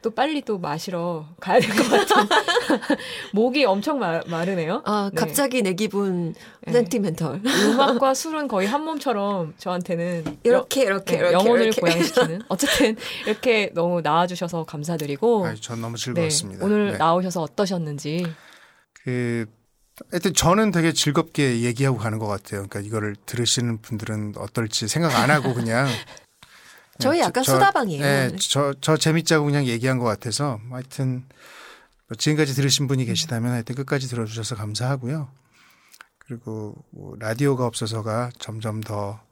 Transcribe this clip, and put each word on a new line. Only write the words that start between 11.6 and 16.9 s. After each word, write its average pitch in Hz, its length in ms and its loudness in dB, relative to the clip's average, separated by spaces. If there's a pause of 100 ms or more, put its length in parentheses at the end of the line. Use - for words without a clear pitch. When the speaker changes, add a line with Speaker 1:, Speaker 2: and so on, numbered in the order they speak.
Speaker 2:
이렇게. 220 140 0
Speaker 1:
고양시키는. 170 680 2
어쨌든 226 480 2 (300)
이렇게 214 480 2
너무 175 280 0
나와주셔서 170 600 0
감사드리고. 160 840 0
Speaker 3:
아유, 110 140 -6
전 117 200 -8
너무 117 160 -6
Speaker 1:
네, - 80 -8
Speaker 3:
즐거웠습니다. 151 600 -2
Speaker 1:
오늘 208 280 2